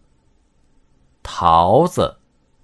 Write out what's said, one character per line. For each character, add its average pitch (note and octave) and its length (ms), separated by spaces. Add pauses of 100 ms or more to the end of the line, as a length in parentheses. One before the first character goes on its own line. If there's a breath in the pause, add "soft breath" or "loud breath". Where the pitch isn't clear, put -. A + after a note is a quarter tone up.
(1200)
桃 F2 640
子。 G2+ 300 (460)